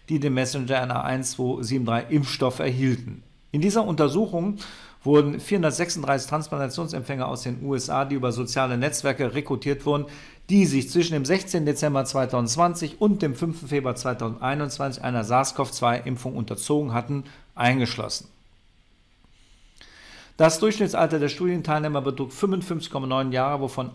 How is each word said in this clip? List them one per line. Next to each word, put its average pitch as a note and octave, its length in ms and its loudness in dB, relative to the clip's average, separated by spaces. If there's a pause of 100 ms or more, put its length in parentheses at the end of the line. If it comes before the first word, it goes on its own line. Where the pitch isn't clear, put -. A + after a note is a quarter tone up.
die D#3 100 2
den C#3 160 2
Messenger-RNA B2+ 680 0
eins C3 300 -2
zwei B2+ 320 -2
sieben B2 220 0
drei A#2 180 0
Impfstoff C#3 560 0
erhielten. B2+ 640 -2 (280)
In D3 100 0
dieser G#3 220 2
Untersuchung E3 760 0 (460)
wurden C#3+ 360 6
vierhundertsechsunddreißig D#3 880 0
Transplantationsempfänger C#3+ 1000 -4
aus B2+ 140 -6
den B2 240 -8
U C#3 80 -2
S B2+ 160 -2
A, C#3 160 0
die C#3 80 -4
über B2+ 180 0
soziale B2 460 0
Netzwerke C3+ 560 0
rekrutiert C#3 540 -2
wurden, D3 180 2 (460)
die G3 160 8
sich C#3 240 0
zwischen E3+ 220 2
dem C#3+ 120 0
sechzehnten F3 400 0
Dezember C#3+ 400 0
zweitausendzwanzig C3+ 960 0
und G#3 220 4
dem D3 100 0
fünften E3 340 -4
Februar C3 280 0
zweitausendeinundzwanzig B2+ 1080 -4
einer A#2+ 200 -2
sars B2+ 320 2
cov C3+ 160 -2
zwei A#2+ 260 0
Impfung B2+ 380 -6
unterzogen B2+ 580 -2
hatten, C3+ 300 -4 (320)
eingeschlossen. A#2+ 720 0 (2000)
Das E3 200 6
Durchschnittsalter F#3+ 580 2
der C#3+ 120 2
Studienteilnehmer D3+ 680 0
betrug C3+ 320 -4
fünfundfünfzig F3+ 600 -2
Komma C3+ 160 -4
neun C3 240 0
Jahre, C3+ 280 0
wovon B2+ 360 -6